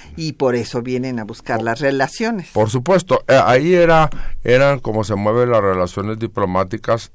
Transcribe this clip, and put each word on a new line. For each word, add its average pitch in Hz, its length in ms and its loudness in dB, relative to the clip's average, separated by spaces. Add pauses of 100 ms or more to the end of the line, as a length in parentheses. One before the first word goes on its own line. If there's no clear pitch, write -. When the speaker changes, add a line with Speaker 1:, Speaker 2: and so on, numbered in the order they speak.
(140)
Speaker 1:
y 160 200 -8
por 127 200 0
eso 120 280 -4
vienen 127 360 -6
a 107 60 -8
buscar 113 320 -8
Speaker 2:
Por 113 80 -4
Speaker 1:
las 117 160 -4
relaciones. 151 720 -4
Speaker 2:
Por 107 160 2
supuesto, 131 580 0
eh, 131 160 4
ahí 131 300 2
era, 165 380 4 (340)
eran 131 360 4
como 110 240 -2
se 104 100 -4
mueven 113 360 2
las 110 120 2
relaciones 98 560 -2
diplomáticas, 101 960 -4